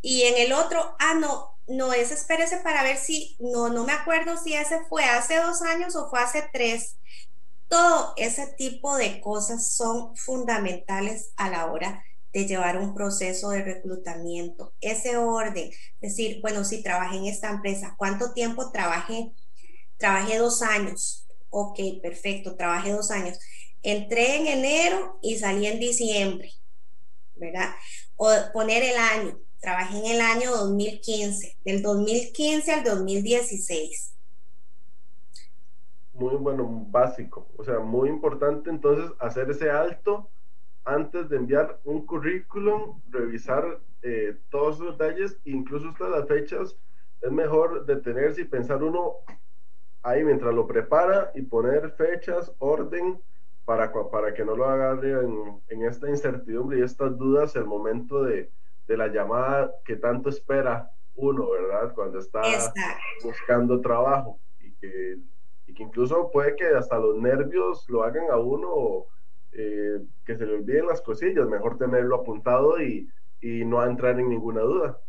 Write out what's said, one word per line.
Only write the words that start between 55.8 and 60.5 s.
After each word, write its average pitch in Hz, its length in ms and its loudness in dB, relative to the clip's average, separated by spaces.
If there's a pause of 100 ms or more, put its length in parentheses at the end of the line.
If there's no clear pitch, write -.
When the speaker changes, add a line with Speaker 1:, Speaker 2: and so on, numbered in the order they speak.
Speaker 2:
esta 123 220 -2
incertidumbre 127 720 0
y 123 40 6
estas 127 340 0
dudas 143 400 4
el 110 80 0
momento 117 580 0
de, 104 260 0 (380)
de 110 100 2
la 110 100 2
llamada 120 640 2 (160)
que - 120 -4
tanto 123 320 0
espera 127 600 0 (260)